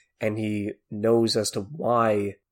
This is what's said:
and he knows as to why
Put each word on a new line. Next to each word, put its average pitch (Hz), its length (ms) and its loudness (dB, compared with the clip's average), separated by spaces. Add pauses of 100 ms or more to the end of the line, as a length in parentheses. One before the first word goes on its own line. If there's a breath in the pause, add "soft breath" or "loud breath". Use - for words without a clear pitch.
(200 soft breath)
and 110 180 -2
he 107 340 -4 (180)
knows 113 460 2
as 107 160 0
to 107 80 -4
why 110 760 0 (160)